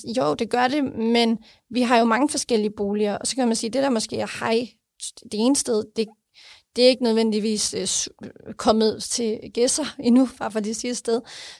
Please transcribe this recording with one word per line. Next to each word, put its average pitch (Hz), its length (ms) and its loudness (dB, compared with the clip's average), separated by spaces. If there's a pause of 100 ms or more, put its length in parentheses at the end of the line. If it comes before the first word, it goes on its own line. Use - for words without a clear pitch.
(160)
jo, 285 180 2
det 220 160 -4
gør 247 180 2
det, 285 160 0 (140)
men 233 400 2 (320)
vi 240 120 0
har 240 160 4
jo 226 60 4
mange 233 240 2
forskellige 214 480 -2
boliger, 208 420 -2
og - 80 -8
så 226 100 -4
kan 254 100 2
man 226 100 2
sige, 226 140 -4
det 262 120 0
der 277 80 2
måske 220 280 -2
er - 320 -6
high 233 160 0 (560)
det - 100 -20
ene 233 240 2
sted, 220 260 0 (140)
det, 220 100 0 (680)
det 247 80 4
er 254 40 8
ikke 254 160 4
nødvendigvis, 220 680 0
øh, 190 120 -4
s-, - 220 -4 (500)
kommet 220 440 2
til 226 360 -4 (160)
Gedser 254 400 0 (100)
endnu, 247 240 6 (100)
bare 220 120 -6
for 214 100 -4
lige 208 100 -4
at 226 60 -6
sige 247 140 -6
et 240 60 -4
sted. 233 240 -2 (400)